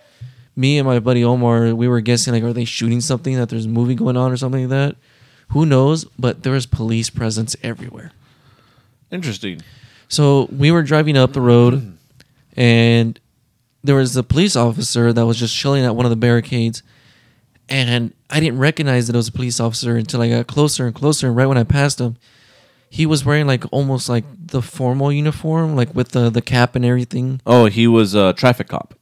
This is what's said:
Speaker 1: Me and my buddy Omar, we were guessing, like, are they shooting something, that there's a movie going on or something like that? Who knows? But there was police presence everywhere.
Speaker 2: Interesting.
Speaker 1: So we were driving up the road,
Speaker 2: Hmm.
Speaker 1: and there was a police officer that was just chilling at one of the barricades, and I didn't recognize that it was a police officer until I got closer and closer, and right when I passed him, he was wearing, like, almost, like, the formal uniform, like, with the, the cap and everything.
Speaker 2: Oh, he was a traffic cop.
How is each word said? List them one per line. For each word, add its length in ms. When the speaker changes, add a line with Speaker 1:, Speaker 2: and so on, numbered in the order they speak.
Speaker 1:
Me 240
and 80
my 120
buddy 240
Omar, 520
we 140
were 100
guessing, 340
like, 100
are 100
they 120
shooting 360
something, 340
that 140
there's 160
a 40
movie 260
going 200
on 160
or 60
something 240
like 80
that? 260
Who 160
knows? 400
But 260
there 100
was 120
police 440
presence 520
everywhere. 500
Speaker 2:
Interesting. 500
Speaker 1:
So 440
we 200
were 120
driving 340
up 160
the 80
road, 380
Speaker 2:
Hmm. 100
Speaker 1:
and 600
there 120
was 220
a 60
police 320
officer 580
that 120
was 140
just 160
chilling 300
at 100
one 100
of 40
the 60
barricades, 680
and 440
I 100
didn't 200
recognize 480
that 80
it 20
was 100
a 60
police 260
officer 380
until 240
I 80
got 180
closer 400
and 80
closer, 320
and 80
right 100
when 120
I 80
passed 360
him, 140
he 160
was 180
wearing, 220
like, 260
almost, 380
like, 140
the 160
formal 480
uniform, 640
like, 180
with 200
the, 180
the 100
cap 340
and 80
everything. 600
Speaker 2:
Oh, 220
he 180
was 300
a 180
traffic 360
cop. 320